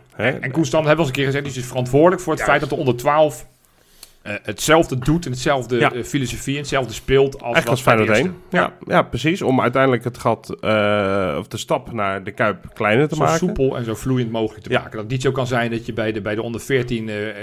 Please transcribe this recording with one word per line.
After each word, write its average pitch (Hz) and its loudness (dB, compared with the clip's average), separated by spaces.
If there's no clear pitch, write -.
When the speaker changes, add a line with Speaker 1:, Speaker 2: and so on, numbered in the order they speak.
Speaker 1:
Hè? 107 0
Speaker 2:
En, - -6
en 127 -4
Koen 156 2
Stam 156 0
hebben 151 4
we 170 2
al 147 0
eens - -
een 127 -6
keer 135 0
gezegd, 135 -2
die 143 -8
is 131 -8
dus 123 -8
verantwoordelijk 143 4
voor 160 -2
het 143 -4
Speaker 1:
Juist. 147 4
Speaker 2:
feit 143 -4
dat 147 -2
de 160 -2
onder 123 2
twaalf, 143 2
eh, 104 -10
hetzelfde 151 2
doet 147 0
en 135 -6
hetzelfde, 123 -2
Speaker 1:
Ja. 139 4
Speaker 2:
eh, 120 -6
filosofie 135 -4
en 143 -4
hetzelfde 135 -2
speelt 135 2
als 117 -4
Speaker 1:
Eigenlijk - 2
Speaker 2:
wat - 0
Speaker 1:
als - -4
Speaker 2:
bij 123 4
de 110 4
Speaker 1:
Feyenoord 160 2
Speaker 2:
eerste. 180 -2
Speaker 1:
één. - 0
Ja, - -2
ja, 165 4
precies. 165 -2
Om 131 2
uiteindelijk 123 2
het 120 -6
gat, - -2
eh, 101 0
of 104 -8
de - -10
stap 127 -4
naar 98 -4
de 104 -10
Kuip 104 -2
kleiner 113 4
te 156 -4
Speaker 2:
Zo 151 -2
Speaker 1:
maken. 160 2
Speaker 2:
soepel 135 0
en 123 -6
zo 113 -4
vloeiend 127 -2
mogelijk 110 -4
te - -8
Speaker 1:
Ja. 123 0
Speaker 2:
maken. 123 -12
Dat 110 -10
het 107 -8
niet 127 -4
zo 135 2
kan 131 -2
zijn 117 0
dat 117 -6
je 120 -8
bij 110 -2
de, 107 -4
bij 107 -4
de 110 -4
onder 117 -6
veertien, 120 -2
eh, 104 -6